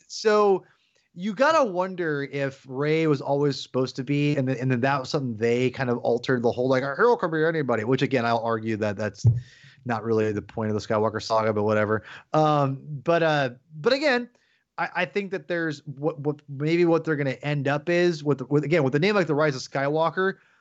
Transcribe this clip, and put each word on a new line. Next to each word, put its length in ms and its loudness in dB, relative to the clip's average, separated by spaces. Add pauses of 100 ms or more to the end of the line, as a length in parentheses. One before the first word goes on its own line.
so 560 4 (500)
you 200 -6
gotta 300 4
wonder 640 -2
if 380 -6
Rey 380 0
was 140 2
always 400 0
supposed 360 -2
to 80 -6
be, 320 0
and 120 0
then, 100 -2
and 120 -2
then 100 2
that 200 2
was 100 -10
something 260 -2
they 340 2
kind 200 -2
of 80 0
altered 440 0
the 80 2
whole, 180 0
like, 140 2
"A 140 -6
hero 200 4
can 140 -2
be 140 0
anybody," 400 0
which, 180 0
again, 240 0
I'll 140 2
argue 380 -2
that 180 -2
that's 280 -4 (600)
not 200 -4
really 280 2
the 100 -4
point 280 -6
of 100 -2
the 60 -10
Skywalker 360 0
saga, 300 0
but 100 -2
whatever. 400 2 (300)
Um, 460 2 (260)
but, 180 2
uh, 280 2 (300)
but 120 0
again, 360 0 (480)
I, 200 -4
I 100 0
think 260 -6
that 160 -8
there's 380 -4
what, 340 -6
what 280 -4
maybe 360 0
what 200 4
they're 120 -2
gonna 140 -2 (120)
end 260 -2
up 200 -2
is 340 2
with, 280 0
with, 140 2
again, 200 2
with 80 0
the 80 0
name 160 2
like 100 2
The 80 -2
Rise 220 2
of 60 -8
Skywalker, 720 -2 (260)